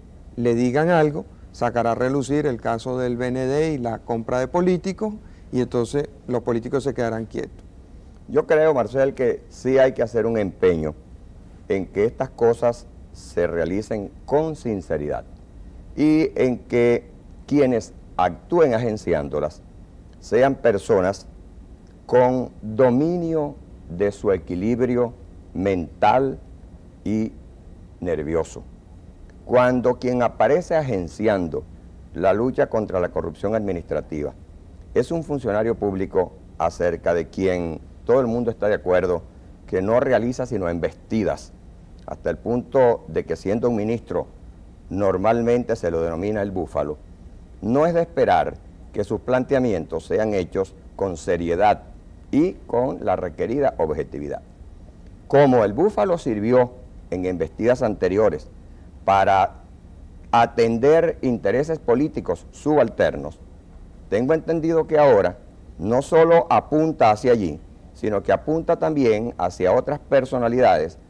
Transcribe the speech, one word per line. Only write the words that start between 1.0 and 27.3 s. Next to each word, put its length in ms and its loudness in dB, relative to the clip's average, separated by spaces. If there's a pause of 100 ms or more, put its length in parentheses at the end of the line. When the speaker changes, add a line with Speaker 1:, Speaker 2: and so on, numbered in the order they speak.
Speaker 1:
sacará 400 -2
a 40 -2
relucir 500 -2
el 140 -4
caso 380 -4
del 180 -4
B 120 -4
N 180 -4
D 260 0
y 60 -4
la 220 -6
compra 400 -4
de 100 -2
políticos, 640 -2 (380)
y 100 0
entonces 480 -2 (180)
los 160 -2
políticos 400 -2
se 100 -4
quedarán 320 -4
quietos. 380 -12 (640)
Speaker 2:
Yo 180 0
creo, 280 4
Marcel, 400 0
que 360 -2
sí 280 0
hay 160 4
que 100 -4
hacer 220 -2
un 120 -2
empeño 560 0 (760)
en 160 -2
que 200 0
estas 240 -4
cosas 560 0 (280)
se 340 -4
realicen 640 -4 (140)
con 320 -2
sinceridad 640 -6 (720)
y 400 2
en 240 0
que 500 0 (380)
quienes 460 0 (240)
actúen 560 2
agenciándolas 880 -2 (580)
sean 360 2
personas 720 0 (800)
con 440 2 (120)
dominio 920 0 (340)
de 220 0
su 220 -2
equilibrio 800 0 (400)
mental 840 0 (680)
y 260 -2 (720)